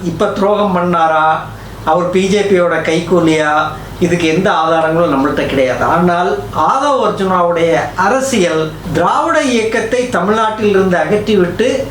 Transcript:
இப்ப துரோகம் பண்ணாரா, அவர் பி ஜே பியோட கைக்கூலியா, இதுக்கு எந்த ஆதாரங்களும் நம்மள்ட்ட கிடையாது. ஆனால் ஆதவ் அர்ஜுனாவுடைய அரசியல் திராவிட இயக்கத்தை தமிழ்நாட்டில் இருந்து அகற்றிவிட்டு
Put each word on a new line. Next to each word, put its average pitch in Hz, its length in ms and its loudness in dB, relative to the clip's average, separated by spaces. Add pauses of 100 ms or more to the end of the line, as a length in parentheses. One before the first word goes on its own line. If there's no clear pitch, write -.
இப்ப 175 220 -2
துரோகம் 202 520 0
பண்ணாரா, 165 480 2 (580)
அவர் 165 260 0
பி 190 180 0
ஜே 202 140 2
பியோட 175 400 2
கைக்கூலியா, 160 680 2 (480)
இதுக்கு 165 280 0
எந்த 185 240 2
ஆதாரங்களும் 160 600 0
நம்மள்ட்ட 139 320 0
கிடையாது. 127 380 0
ஆனால் 175 560 0 (180)
ஆதவ் 262 460 0
அர்ஜுனாவுடைய 175 720 0 (200)
அரசியல் 185 760 0 (220)
திராவிட 294 480 0
இயக்கத்தை 233 680 -2
தமிழ்நாட்டில் 214 600 0
இருந்து 190 280 2
அகற்றிவிட்டு 208 920 0